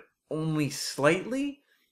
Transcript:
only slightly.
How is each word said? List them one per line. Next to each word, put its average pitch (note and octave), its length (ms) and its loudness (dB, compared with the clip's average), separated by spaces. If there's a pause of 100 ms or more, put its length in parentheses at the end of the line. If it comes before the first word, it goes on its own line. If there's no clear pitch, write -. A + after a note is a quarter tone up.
(300)
only D#3 400 0
slightly. G#3+ 920 0 (320)